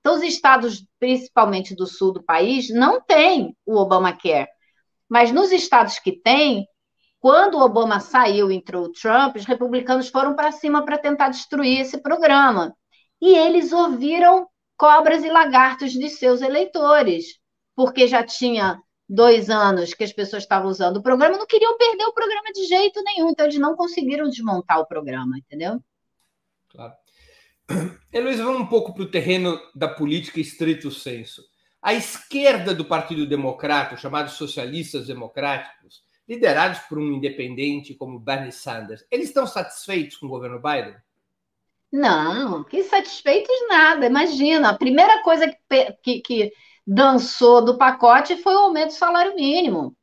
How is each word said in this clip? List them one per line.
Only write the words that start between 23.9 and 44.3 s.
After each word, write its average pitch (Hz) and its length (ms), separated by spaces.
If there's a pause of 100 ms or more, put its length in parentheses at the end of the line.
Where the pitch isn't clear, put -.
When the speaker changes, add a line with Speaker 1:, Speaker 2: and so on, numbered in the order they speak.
Speaker 1:
desmontar 185 500
o 156 80
programa, 131 520
entendeu? 165 440 (840)
Speaker 2:
Claro. - 240 (760)
<clears throat> 175 440
Heloísa, 240 320
vamos 254 160
um 196 60
pouco 190 280
pro 190 160
terreno 180 500 (140)
da 156 140
política 156 500
estrito 156 540
senso. 117 500 (400)
A 214 120
esquerda 233 760
do 160 120
Partido 156 420
Democrata, 143 680
os - 40
chamados 143 340
socialistas 139 760
democráticos, - 960 (220)
liderados 185 520
por 151 180
um 147 140
independente 139 840
como 127 240
Bernie 131 340
Sanders, 110 580
eles 285 180
estão 262 180
satisfeitos 180 720
com 143 100
o 131 40
governo 123 300
Biden? 123 360 (960)
Speaker 1:
Não, 190 720
que 381 200
satisfeitos 392 680 (140)
nada. 311 380
Imagina, 294 640